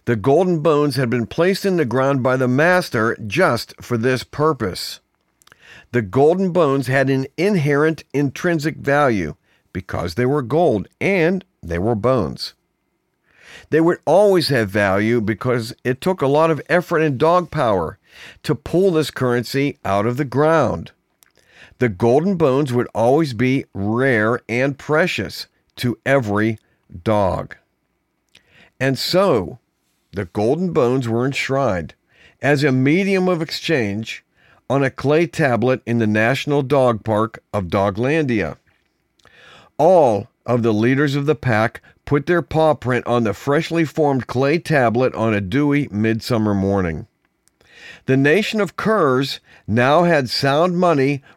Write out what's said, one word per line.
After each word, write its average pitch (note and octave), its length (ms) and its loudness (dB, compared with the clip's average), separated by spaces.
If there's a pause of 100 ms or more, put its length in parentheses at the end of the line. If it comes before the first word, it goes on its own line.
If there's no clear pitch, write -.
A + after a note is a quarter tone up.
The A#2 120 0
golden D#3 440 2
bones D3 340 2
had C3 160 -2
been A#2 160 -2
placed F#3 400 -2
in F#3+ 100 0
the D#3+ 80 0
ground C3 380 0
by B2+ 140 2
the C3 100 0
master C3 680 0 (100)
just C3 560 0
for A#2+ 160 -4
this B2 240 0
purpose. - 800 -4 (920)
The A#2+ 100 0
golden D#3 500 2
bones C#3 360 2
had C3+ 200 2
an C3+ 180 0 (100)
inherent D#3 760 0
intrinsic D3 640 -2
value A#2+ 600 0 (360)
because F2 420 -6
they B2 120 0
were C#3+ 160 0
gold B2 460 0 (120)
and F3+ 440 0 (180)
they E2+ 160 -4
were A2 160 0
bones. G#2 600 -2 (1160)
They D3+ 100 2
would E3+ 240 2
always F#3 440 4
have A#2 200 0
value G#2 520 2
because A#2 540 -4 (100)
it B2+ 160 -2
took F#3 200 -2
a C#3 60 0
lot D#3 240 2
of C#3+ 180 -2
effort E3+ 300 0
and D3+ 200 0
dog E3 320 2
power G#2 480 -2 (440)
to D3+ 120 -2
pull F#3 360 0
this D#3 200 0
currency B2+ 720 -2
out G2+ 220 0
of B2 100 -2
the D3 80 -4
ground. C3+ 680 0 (880)
The B2 100 2
golden C3 480 2
bones C#3+ 360 2
would A#2+ 220 0
always C3 380 2
be B2+ 400 0
rare A2+ 760 0
and C3 280 -2
precious D3+ 720 -4 (300)
to A#2+ 280 -4
every A2 540 0 (460)
dog. G2 520 0 (1200)
And C3 180 0
so, D#3+ 640 0 (520)
the F#2+ 140 -6
golden D3+ 460 -2
bones B2+ 360 0
were A#2 160 0
enshrined C3+ 720 -4 (480)
as C#3 220 2
a C#3 80 2
medium F3+ 560 2
of F3 120 0
exchange A2+ 840 -4 (440)
on C#3 140 0
a C3 80 0
clay D#3 360 0
tablet B2+ 600 0
in A#2 120 -2
the A2+ 80 2
National B2+ 540 0
Dog B2+ 440 0
Park A2 360 -2 (120)
of G2+ 140 -4
Doglandia. G#2 880 -2 (1200)
All C#3 500 4 (160)
of A#2 200 0
the A#2 80 2
leaders C3 420 2
of C#3+ 120 -2
the D3+ 100 0
pack A2+ 460 -2 (220)
put C#3+ 220 -2
their F3 160 2
paw D#3 320 2
print B2 320 -4
on A#2+ 160 2
the G#2 120 0
freshly D#3+ 500 -2
formed C#3 420 -2
clay C#3 320 0
tablet B2+ 560 2
on A2 200 0
a G2+ 60 0
dewy C#3+ 520 0
midsummer A2 600 0
morning. F#2+ 520 -2 (1000)
The C3+ 100 2
nation E3 440 2
of F#3 160 -4
curs C#3+ 600 0 (300)
now B2+ 360 4
had D3 260 2
sound E3 480 0
money C#3+ 440 2 (140)